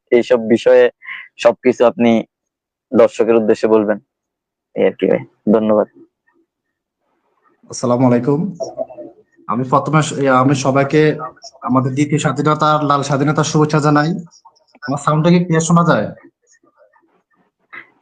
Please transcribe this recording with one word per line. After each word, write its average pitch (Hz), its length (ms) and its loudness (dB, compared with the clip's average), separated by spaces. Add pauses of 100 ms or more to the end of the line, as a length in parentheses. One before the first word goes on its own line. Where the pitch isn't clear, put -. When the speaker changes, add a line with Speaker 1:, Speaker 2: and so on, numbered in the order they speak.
(120)
Speaker 1:
এইসব 120 280 2
বিষয়ে 120 500 2 (480)
সবকিছু 120 480 0
আপনি 117 380 2 (720)
দর্শকের 117 420 2
উদ্দেশ্যে 110 320 0
বলবেন, 104 300 0 (800)
এই - 100 0
আর 95 60 0
কি - 160 -6
ভাই। - 120 2 (340)
ধন্যবাদ। 107 340 2 (1800)
Speaker 2:
আসসালামু 123 380 -2
আলাইকুম। 143 480 0 (920)
আমি 117 160 -4
প্রথমে 143 380 -2
স-, - 180 -6
ইয়া, 135 200 2
আমি 135 160 2
সবাইকে 147 600 0 (460)
আমাদের 127 320 -2
দ্বিতীয় 147 260 -2
স্বাধীনতার, 151 640 0
লাল 139 200 0
স্বাধীনতার 147 400 -2
শুভেচ্ছা 151 360 0
জানাই। 147 300 0 (720)
আমার 139 160 -8
সাউন্ডটা 156 320 0
কি 175 140 4
ক্লিয়ার 165 180 0
শোনা 170 260 2
যায়? 110 200 0 (1900)